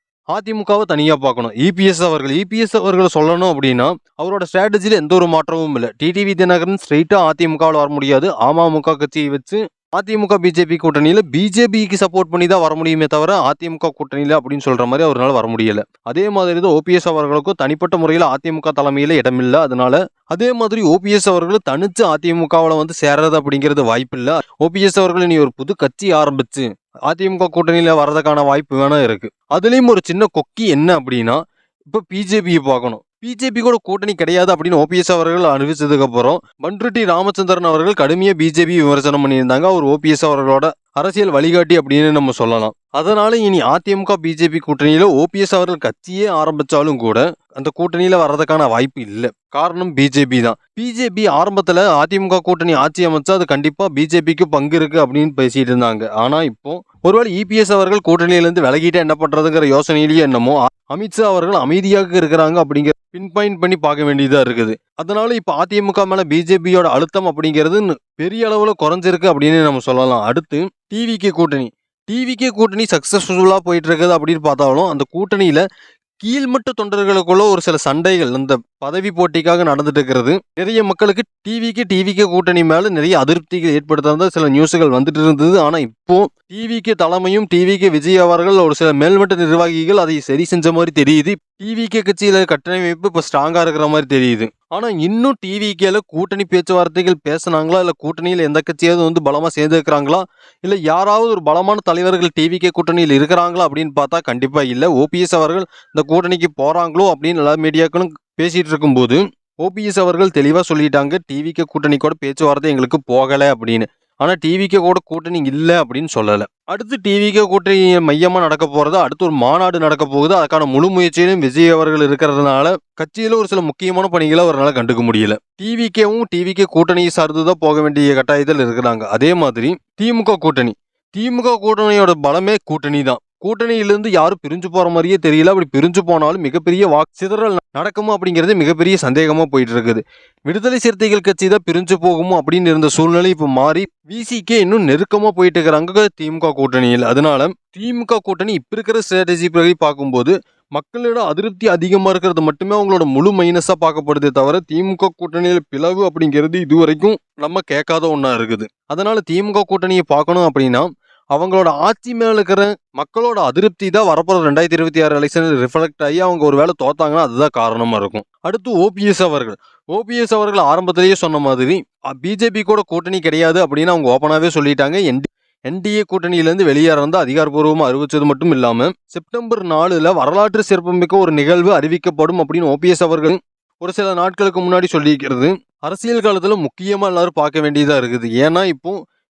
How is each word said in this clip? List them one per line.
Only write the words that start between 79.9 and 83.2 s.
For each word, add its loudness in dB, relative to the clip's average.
இருக்கிறது 0
நிறைய -2
மக்களுக்கு -2
டி -8
வி -4
கே, -4
டி -2
வி -2
கே 2
கூட்டணி 0
மேல 2
நிறைய 0
அதிருப்திகள் 0